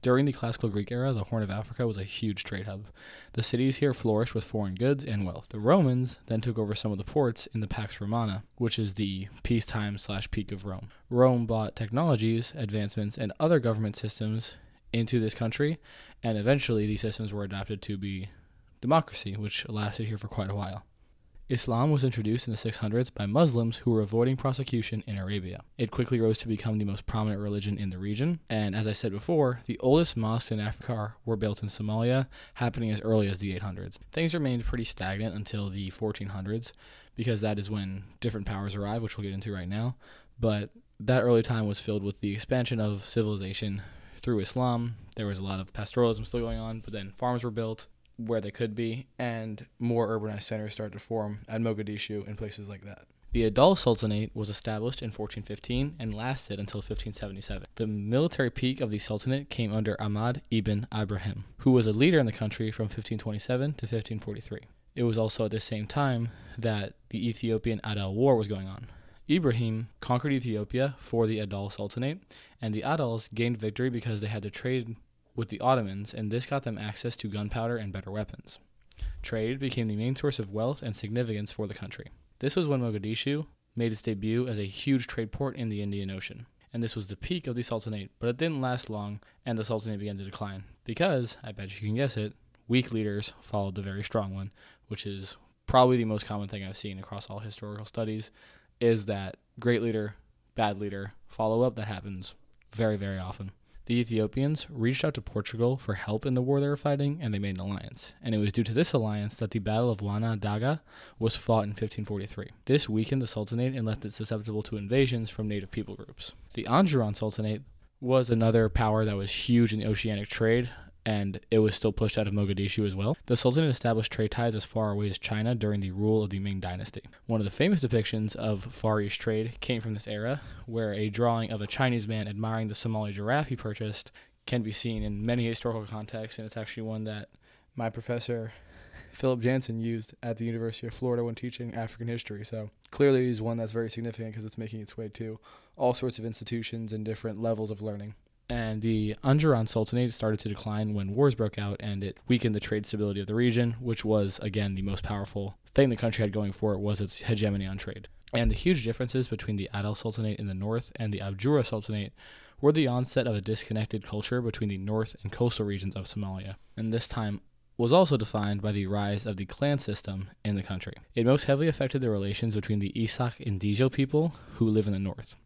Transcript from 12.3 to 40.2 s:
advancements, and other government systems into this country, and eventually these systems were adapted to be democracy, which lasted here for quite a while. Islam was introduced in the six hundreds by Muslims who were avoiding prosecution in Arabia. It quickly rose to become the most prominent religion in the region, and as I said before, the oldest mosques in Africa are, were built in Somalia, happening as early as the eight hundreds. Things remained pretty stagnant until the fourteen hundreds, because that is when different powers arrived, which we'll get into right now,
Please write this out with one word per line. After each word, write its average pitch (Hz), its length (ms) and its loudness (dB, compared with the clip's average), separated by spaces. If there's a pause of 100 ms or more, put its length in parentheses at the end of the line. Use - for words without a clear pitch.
advancements, 107 600 -2
and 107 220 -2
other 160 200 6
government 110 360 0
systems 110 600 -4 (360)
into 117 260 2
this 110 140 0
country, 147 460 0 (420)
and 113 160 0
eventually 110 480 4
these 107 160 0
systems 107 320 -4
were 104 100 -4
adapted 98 380 -6
to 104 160 -6
be 95 320 -6 (520)
democracy, 131 540 2
which 104 320 -4
lasted 107 380 -4
here 107 140 -4
for 107 80 -10
quite 98 240 -4
a 101 40 -2
while. 95 300 -6 (640)
Islam 123 440 2
was 139 120 4
introduced 117 440 0
in 120 40 -4
the 110 60 -4
six 110 200 -2
hundreds 113 340 0
by 101 160 -4
Muslims 117 500 4
who - 140 2
were 110 100 4
avoiding 113 340 2
prosecution 127 680 -2
in 104 100 -6
Arabia. 95 460 -4 (160)
It 117 140 0
quickly 123 280 2
rose 110 200 4
to - 80 -6
become 110 320 0
the 104 60 2
most 98 200 -4
prominent 107 340 0
religion 104 380 -2
in 98 140 -2
the 92 80 -6
region, 117 400 0 (100)
and 107 260 0
as 107 120 0
I 107 60 0
said 104 180 -2
before, 123 560 2
the 117 100 -2
oldest 147 400 4
mosques 113 340 0
in 110 80 -2
Africa 107 340 -4
are, 107 300 -4
were 113 120 0
built 104 260 0
in 104 80 -4
Somalia, 113 560 2 (300)
happening 117 340 0
as 107 120 0
early 107 260 4
as 98 100 0
the 98 160 -2
eight 90 80 -4
hundreds. 92 380 -8 (120)
Things 165 220 0
remained 131 320 2
pretty 117 200 0
stagnant 98 500 -2
until 101 340 -4
the 95 220 -4
fourteen 104 380 -4
hundreds, 104 440 -4 (420)
because 113 260 0
that 107 180 0
is 101 100 -4
when 98 360 -4 (160)
different 107 260 -2
powers 98 280 -4
arrived, 104 280 -2
which 107 120 -6
we'll 104 100 -6
get 98 100 -4
into 101 180 -6
right 90 160 -6
now, 113 280 -2 (420)